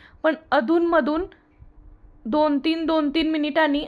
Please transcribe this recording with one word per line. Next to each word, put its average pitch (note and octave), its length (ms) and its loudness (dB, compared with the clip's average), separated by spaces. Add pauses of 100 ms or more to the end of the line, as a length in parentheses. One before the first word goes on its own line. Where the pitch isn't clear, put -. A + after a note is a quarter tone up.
(240)
पण D#4 100 2 (160)
अधूनमधून D#4+ 760 0 (1000)
दोन D4 320 2
तीन, E4 280 -2
दोन D#4 240 0
तीन D#4 200 0
मिनिटांनी D4+ 580 0